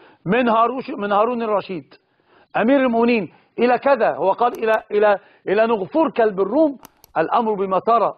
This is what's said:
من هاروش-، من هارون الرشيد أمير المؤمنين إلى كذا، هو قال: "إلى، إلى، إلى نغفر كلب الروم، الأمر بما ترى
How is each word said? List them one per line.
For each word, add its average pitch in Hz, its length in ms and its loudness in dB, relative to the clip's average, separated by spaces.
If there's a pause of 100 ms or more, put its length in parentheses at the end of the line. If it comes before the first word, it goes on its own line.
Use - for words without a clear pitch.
(260)
من 233 240 0
هاروش-، 233 480 0
من 202 140 -6
هارون 233 300 0
الرشيد 190 520 -6 (640)
أمير 254 220 4
المؤمنين 233 540 0 (260)
إلى 240 180 2
كذا، 220 380 2
هو 170 160 0
قال: 240 320 -2
"إلى، 220 280 0
إلى، 208 260 2 (300)
إلى 214 200 2
نغفر 233 420 0
كلب 208 320 0
الروم، 269 360 0 (400)
الأمر 214 360 0
بما 190 260 -2
ترى 208 380 0